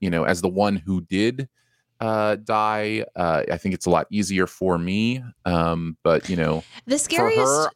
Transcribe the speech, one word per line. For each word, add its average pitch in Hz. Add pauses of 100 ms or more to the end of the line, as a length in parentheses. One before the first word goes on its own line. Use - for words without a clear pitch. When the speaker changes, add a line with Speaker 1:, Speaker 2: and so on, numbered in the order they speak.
Speaker 1:
you 95
know, 82
as 87
the 92
one 98
who 90
did, 113 (520)
uh, 107
die, 107 (120)
uh, 82
I 85
think 95
it's -
a 90
lot 82
easier 95
for 90
me. 110 (220)
Um, 82
but, 82
you 92
know, 80 (220)
Speaker 2:
The 262
Speaker 1:
for -
Speaker 2:
scariest -
Speaker 1:
her, 151